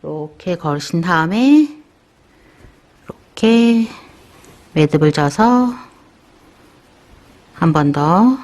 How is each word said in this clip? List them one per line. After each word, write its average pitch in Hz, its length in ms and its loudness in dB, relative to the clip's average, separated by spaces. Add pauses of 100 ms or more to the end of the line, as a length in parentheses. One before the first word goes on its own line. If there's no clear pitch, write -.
이렇게 156 540 -10
걸으신 156 460 -6
다음에 208 640 2 (1400)
이렇게 233 800 0 (840)
매듭을 151 380 2
져서 240 640 0 (1800)
한 165 200 0
번 147 180 0
더 180 520 2